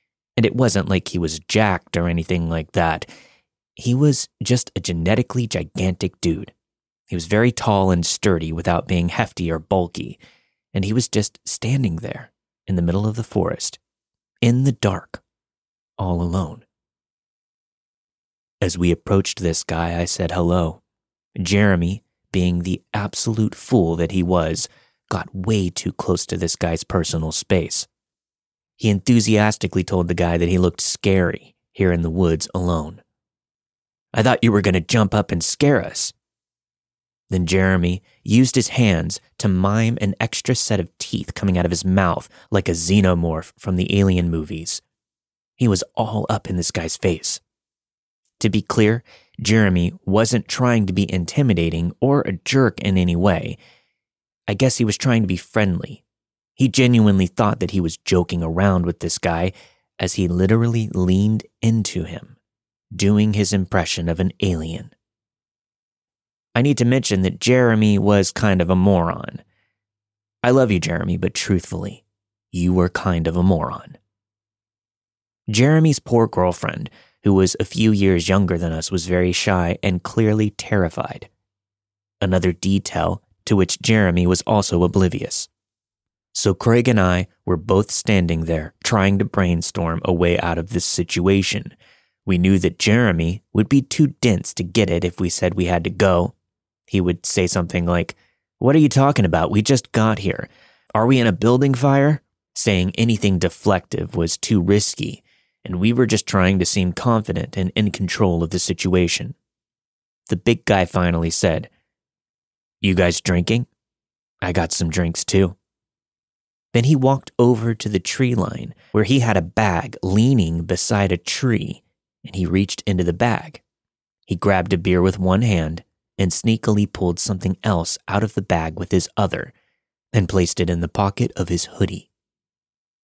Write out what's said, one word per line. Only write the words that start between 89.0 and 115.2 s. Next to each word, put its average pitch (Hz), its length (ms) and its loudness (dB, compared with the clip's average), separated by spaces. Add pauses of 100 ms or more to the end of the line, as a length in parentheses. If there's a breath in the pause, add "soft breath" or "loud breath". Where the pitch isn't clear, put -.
to 98 60 0
brainstorm 85 800 -2
a 92 80 0
way 87 260 2
out 85 200 -2
of 85 120 -8
this 143 140 -2
situation. 95 880 -2 (500 soft breath)
We 92 140 0
knew 95 200 4
that 87 200 -2
Jeremy 101 640 0 (100)
would 107 160 0
be 139 140 4
too 143 260 0 (120)
dense 110 340 0
to - 100 -6
get 92 240 0
it 85 160 0
if 87 160 -4
we 92 80 -2
said 87 260 -2
we 90 120 -2
had 87 180 0
to 92 60 -4
go. 92 440 2 (520)
He 98 140 0
would 87 240 -2
say 92 220 0
something 87 400 -2
like, 87 280 -2 (440)
"What 131 160 2
are 156 60 6
you 147 80 6
talking 135 360 4
about? 82 260 0
We 104 120 2
just - 300 0
got 110 280 2
here. - 280 -6 (460 soft breath)
Are 107 120 2
we 131 120 4
in 117 80 2
a 107 60 4
building 123 420 2
fire?" 139 480 2 (320)
Saying 92 420 0
anything 104 420 2
deflective 85 800 -2
was 85 200 -2
too 107 240 0
risky, - 640 -2 (420)
and 90 160 -8
we 110 120 2
were 123 140 2
just 110 200 0
trying 95 320 2
to 90 80 0
seem 90 260 0
confident 113 640 -4
and 92 200 -2
in 107 140 0
control 90 520 0
of 82 80 -2
the 90 80 -2
situation. 90 760 -2 (920)
The - 80 -2
big 113 280 0
guy 95 200 2
finally 85 460 0
said, - 400 -2 (1080)
"You 95 140 2
guys 87 260 2
drinking? 92 460 0 (760)
I 90 100 -4
got 85 200 -2
some 85 180 -2
drinks 82 340 -4